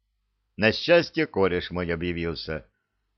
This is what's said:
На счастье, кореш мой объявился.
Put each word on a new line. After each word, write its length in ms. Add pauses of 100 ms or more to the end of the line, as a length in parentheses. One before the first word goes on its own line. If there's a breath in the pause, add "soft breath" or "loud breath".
(560)
На 160
счастье, 560
кореш 420
мой 220
объявился. 760 (520)